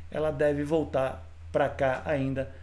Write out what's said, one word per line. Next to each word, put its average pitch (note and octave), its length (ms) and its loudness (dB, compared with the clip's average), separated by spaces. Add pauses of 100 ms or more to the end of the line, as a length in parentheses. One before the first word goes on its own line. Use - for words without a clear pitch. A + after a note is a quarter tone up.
Ela D#3 220 0
deve D3 320 2
voltar C#3+ 600 0 (280)
pra C#3+ 180 4
cá C3 360 0
ainda. C3+ 440 -2 (140)